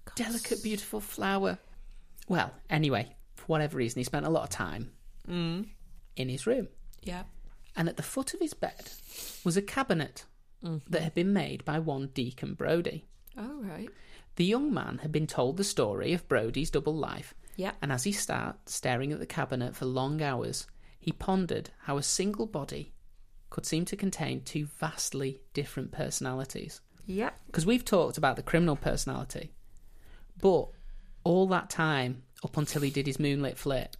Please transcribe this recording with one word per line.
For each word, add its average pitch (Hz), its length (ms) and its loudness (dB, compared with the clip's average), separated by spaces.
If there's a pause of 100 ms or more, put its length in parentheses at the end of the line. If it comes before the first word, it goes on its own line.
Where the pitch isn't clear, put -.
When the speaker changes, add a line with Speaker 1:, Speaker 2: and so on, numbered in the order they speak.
Speaker 1:
God's - 100 -12 (260)
Speaker 2:
delicate, - 220 -2
beautiful 214 380 -2
flower. 196 580 0 (680)
Well, 175 260 2 (160)
anyway, 139 460 4 (200)
for - 100 -16
whatever 151 320 2
reason, 120 220 0
he 123 60 0
spent 147 200 0
a 156 40 4
lot 160 140 4
of - 60 -6
time 95 420 -4 (360)
Speaker 1:
Mm. 175 420 -2 (460)
Speaker 2:
in 127 140 -2
his 127 180 -4
room. 240 220 2 (320)
Speaker 1:
Yeah. 180 220 -6 (520)
Speaker 2:
And 170 140 2
at - 80 -2
the 156 60 -4
foot - 300 -4
of 339 60 -4
his 320 140 0
bed - 380 -6 (520)
was 175 140 4
a 202 40 6
cabinet 202 640 0 (380)
Speaker 1:
Mm-hmm. 160 280 -6
Speaker 2:
that 165 100 2
had 160 140 -2
been 185 180 4
made 139 320 2
by 151 140 2
one 139 300 0
Deacon 131 440 -4
Brodie. 156 520 0 (300)
Speaker 1:
Oh, 262 280 -8
right. 185 260 -8 (460)
Speaker 2:
The 175 100 6
young 262 280 4
man 131 260 -2
had 156 120 -4
been 151 160 2
told 139 300 2
the 196 60 2
story 110 500 2
of 180 140 0
Brodie's 123 420 2
double 156 260 2
life, - 380 -4 (220)
Speaker 1:
Yeah. 190 260 -2
Speaker 2:
and 143 100 2
as 123 120 2
he 202 80 2
sat - 580 -2
staring 131 420 0
at 151 80 -2
the - 60 -6
cabinet 131 500 -2
for 139 100 -4
long 131 360 2
hours, 123 460 -2 (320)
he 165 120 0
pondered - 600 0 (140)
how 143 120 0
a 139 60 0
single 208 420 2
body 147 480 -6 (560)
could - 160 -4
seem 165 200 2
to 196 120 -4
contain 139 460 0
two 151 240 -2
vastly 139 760 -4 (120)
different - 380 -4
personalities. 135 880 -4 (280)
Speaker 1:
Yeah. 202 240 0 (200)
Speaker 2:
'Cause 160 140 2
we've 247 180 6
talked 147 360 4
about 135 160 6
the - 80 -4
criminal 165 320 4
personality, 131 760 -2 (840)
but 180 320 6 (540)
all 185 240 8
that 185 240 2
time, 131 520 2 (200)
up - 140 -6
until 147 260 2
he 139 80 2
did 139 160 0
his 135 120 0
moonlit 143 380 2
flit, 131 420 0